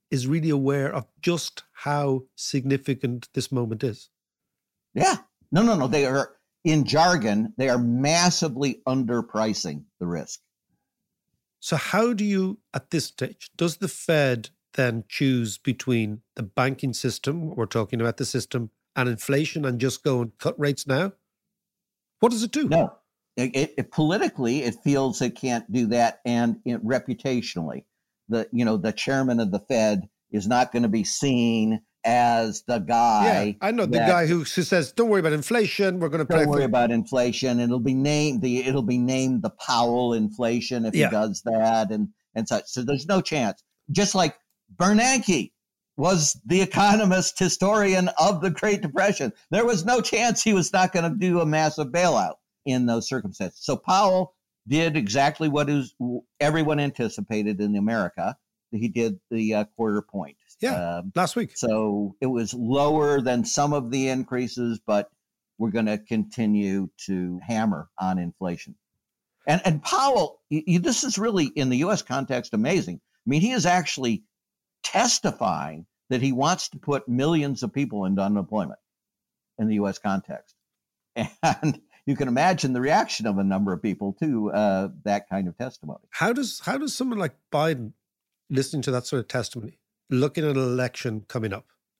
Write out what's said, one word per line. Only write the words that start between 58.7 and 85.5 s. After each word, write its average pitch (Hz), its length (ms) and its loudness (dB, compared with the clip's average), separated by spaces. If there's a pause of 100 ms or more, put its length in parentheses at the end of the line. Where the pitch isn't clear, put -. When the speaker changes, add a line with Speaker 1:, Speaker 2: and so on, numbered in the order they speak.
Speaker 2:
He 113 160 -2
did 110 320 -2 (100)
the, 110 240 0
uh, 104 100 0 (120)
quarter 107 260 0
point. 78 340 -10 (240)
Speaker 1:
Yeah, 170 380 -2
Speaker 2:
Um, 90 160 -10
Speaker 1:
last 180 220 0
week. - 200 -4
Speaker 2:
so 107 640 -2
it 131 60 -2
was 117 260 -2
lower 143 680 2
than 123 240 0
some 147 280 0
of 131 200 -2
the 131 160 0
increases, 123 760 -4
but 104 240 0 (500)
we're 110 120 -2
gonna 107 280 0
continue 104 920 -2 (180)
to 90 400 -4
hammer 107 420 -2 (120)
on 92 180 -2
inflation. 87 560 -8 (720)
And, 156 180 2
and 156 180 2
Powell, 254 580 0 (100)
y-, 156 160 -2
y-, 180 120 4
this 262 260 0
is 247 140 -4
really, 196 280 0
in 131 220 -2
the 123 100 2
U 175 140 0
S 185 100 0
context, 127 520 -4
amazing. 113 420 0
I - 340 -8
mean, 151 120 2
he 240 100 4
is 233 140 0
actually 143 580 0 (580)
testifying 90 1040 -2 (240)
that 127 120 0
he 135 100 2
wants 151 380 0
to - 80 -16
put 143 300 -4
millions 139 540 0
of 110 100 -4
people 110 320 -4
into 98 180 0
unemployment 98 560 -2 (800)
in 110 100 0
the 107 80 0
U 104 120 0
S 95 100 -6
context. 95 560 -6 (600)
<laughs> - 280 -8
And 151 380 0 (260)
you 143 100 0
can 135 120 -2
imagine 143 440 2
the 123 80 -2
reaction 147 460 0
of 98 120 0
a 98 60 0
number 98 280 0
of 85 100 -4
people 98 380 -4
to, 117 320 0
uh, 98 360 0 (160)
that 101 240 -2
kind 95 200 -4
of 85 100 -10